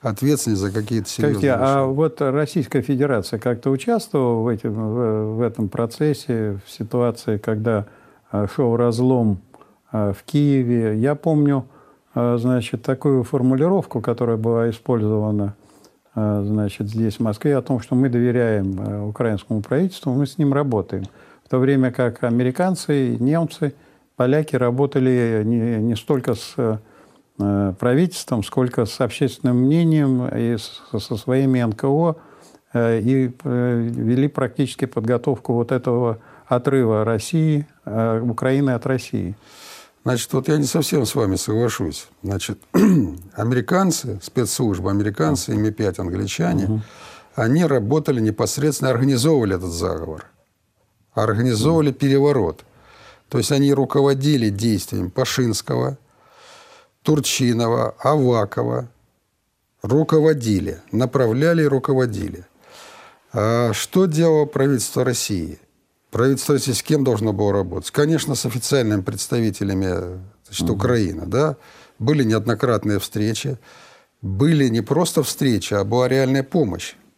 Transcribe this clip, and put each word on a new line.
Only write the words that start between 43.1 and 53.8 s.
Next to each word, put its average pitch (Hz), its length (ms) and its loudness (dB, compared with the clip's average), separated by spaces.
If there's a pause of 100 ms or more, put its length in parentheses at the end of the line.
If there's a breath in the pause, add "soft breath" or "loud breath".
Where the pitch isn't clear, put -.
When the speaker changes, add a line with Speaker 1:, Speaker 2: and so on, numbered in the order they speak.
Speaker 1:
американцы, 123 880 0
спецслужбы 98 640 -2
американцы, 107 680 0
Ми 107 140 0
пять 107 280 -2
англичане, 98 680 -2
Speaker 2:
Мгм. 107 140 -2 (540 loud breath)
Speaker 1:
они 131 300 2
работали 135 560 0
непосредственно, 131 720 0
организовывали 127 640 2
этот 87 160 -6
заговор. 82 540 -6 (840)
Организовывали 120 760 2
Speaker 2:
Мгм. 131 80 -6
Speaker 1:
переворот. 139 680 2 (640 loud breath)
То - 100 -2
есть 120 140 0
они 143 220 4
руководили 139 760 2